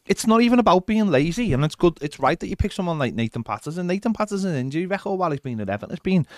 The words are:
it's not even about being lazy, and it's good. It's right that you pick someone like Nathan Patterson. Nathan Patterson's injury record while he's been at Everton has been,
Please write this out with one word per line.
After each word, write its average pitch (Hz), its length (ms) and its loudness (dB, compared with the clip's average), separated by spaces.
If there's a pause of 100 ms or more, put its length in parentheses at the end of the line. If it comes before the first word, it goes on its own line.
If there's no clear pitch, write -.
it's - 180 -2
not 220 160 6
even 240 160 4
about 185 300 4
being 214 240 2
lazy, 165 420 2
and 131 100 2
it's 151 120 -2
good. 170 260 2
It's 147 180 -8
right 135 200 0
that - 80 -8
you 190 80 -8
pick - 160 0
someone 175 260 -4
like 127 160 -2
Nathan 113 300 -4
Patterson. 151 420 -6
Nathan 196 280 -2
Patterson's 196 420 -2
injury 139 320 -4
record 190 320 -4
while 180 100 0
he's 147 100 -4
been 120 200 -6
at 101 100 -4
Everton 104 220 -6
has - 80 -8
been, 185 260 2 (120)